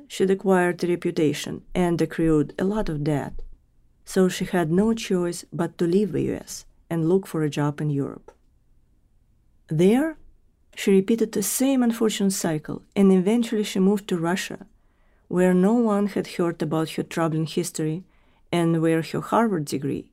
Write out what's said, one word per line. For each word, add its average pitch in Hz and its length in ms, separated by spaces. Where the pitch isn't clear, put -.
she'd 190 240
acquired 185 520
a 175 40
reputation 165 720
and 170 260
accrued 160 560
a 185 60
lot 208 260
of 147 140
debt, 147 400
so 185 220
she 185 180
had 170 260
no 214 240
choice 175 580
but 165 240
to 175 80
leave 180 280
the 135 100
U 131 120
S - 300
and 165 200
look 190 180
for 156 160
a 151 60
job 147 320
in 151 80
Europe. 139 420
There, 226 500
she - 180
repeated 220 420
the 214 100
same 262 400
unfortunate 220 480
cycle, 165 500
and 196 160
eventually 214 520
she 202 160
moved 202 280
to 185 100
Russia, 170 480
where 180 260
no 185 200
one 214 340
had 196 200
heard 170 340
about 160 300
her 175 120
troubling 160 420
history 160 600
and 165 280
where 165 200
her - 180
Harvard 202 460
degree - 480